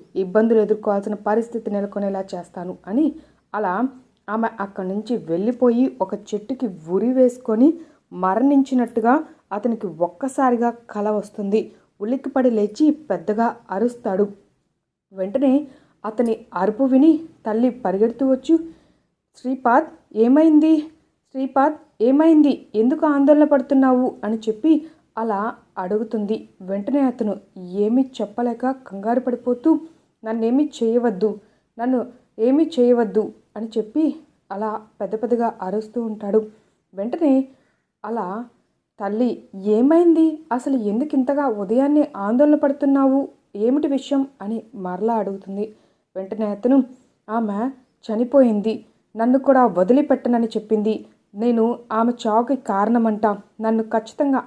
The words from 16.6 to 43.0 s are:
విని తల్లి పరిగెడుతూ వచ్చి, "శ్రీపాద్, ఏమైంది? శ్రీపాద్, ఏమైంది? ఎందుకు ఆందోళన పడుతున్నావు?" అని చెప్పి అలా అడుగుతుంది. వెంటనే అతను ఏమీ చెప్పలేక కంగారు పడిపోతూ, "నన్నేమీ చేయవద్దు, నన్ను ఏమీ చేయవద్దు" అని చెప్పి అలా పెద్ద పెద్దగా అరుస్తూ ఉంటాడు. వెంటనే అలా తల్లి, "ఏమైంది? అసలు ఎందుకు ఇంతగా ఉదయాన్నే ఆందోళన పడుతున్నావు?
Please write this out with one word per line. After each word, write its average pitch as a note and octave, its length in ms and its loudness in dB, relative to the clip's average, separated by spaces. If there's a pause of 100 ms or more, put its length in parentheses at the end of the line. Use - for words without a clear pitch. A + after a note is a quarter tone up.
విని C4+ 360 4 (260)
తల్లి A3+ 240 0
పరిగెడుతూ A#3 600 0
వచ్చి, C4 260 2 (800)
"శ్రీపాద్, B3+ 500 0 (300)
ఏమైంది? D4+ 640 6 (520)
శ్రీపాద్, C4+ 420 0 (280)
ఏమైంది? D4 720 4
ఎందుకు C4 300 0
ఆందోళన D4 380 4
పడుతున్నావు?" C4+ 800 2
అని G#3+ 140 -4
చెప్పి D4 500 0 (300)
అలా A3 380 -4 (220)
అడుగుతుంది. G#3+ 720 -4 (120)
వెంటనే G3+ 380 -4
అతను B3 360 -2 (220)
ఏమీ G#3 480 0 (160)
చెప్పలేక A#3+ 500 -4
కంగారు A#3 480 -4
పడిపోతూ, B3 600 -2 (460)
"నన్నేమీ A#3 440 0 (140)
చేయవద్దు, A3 560 0 (400)
నన్ను B3 260 -2 (340)
ఏమీ C#4+ 400 2
చేయవద్దు" A#3 520 2 (260)
అని A3 100 -10 (100)
చెప్పి C#4+ 420 -2 (320)
అలా G#3+ 300 -6 (200)
పెద్ద G3 140 -6
పెద్దగా A#3 460 -2
అరుస్తూ G#3+ 420 -6
ఉంటాడు. G#3+ 440 -2 (460)
వెంటనే C4 540 0 (580)
అలా G#3+ 400 -6 (540)
తల్లి, G#3+ 440 -2 (120)
"ఏమైంది? D#4 960 4
అసలు B3+ 260 -2
ఎందుకు A3+ 380 -2
ఇంతగా C#4 320 0
ఉదయాన్నే B3 680 0
ఆందోళన B3 400 2
పడుతున్నావు? C#4 720 2 (280)